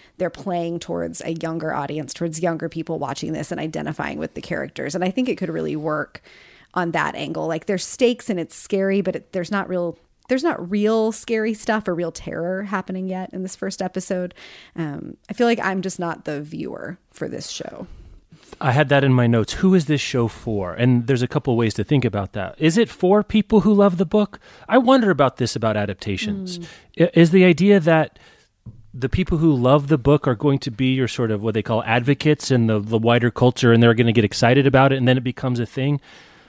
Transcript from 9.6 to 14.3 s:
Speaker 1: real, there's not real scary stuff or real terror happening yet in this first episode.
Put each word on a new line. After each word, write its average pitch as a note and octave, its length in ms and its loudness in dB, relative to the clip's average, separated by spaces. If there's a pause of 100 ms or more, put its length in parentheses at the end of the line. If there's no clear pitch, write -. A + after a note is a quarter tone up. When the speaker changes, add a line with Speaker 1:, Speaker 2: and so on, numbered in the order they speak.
Speaker 1:
real, F3 280 -4 (300)
there's C4 160 -2
not A#3 260 -2
real A3 440 0
scary A3 400 -4
stuff G#3+ 340 -4
or F3 80 -2
real E3 160 -4
terror F3+ 520 -8
happening F#3 440 -6
yet F#3 240 -8
in F#3 120 -8
this F#3 120 -10
first - 260 -8
episode. F#3 520 -6 (420)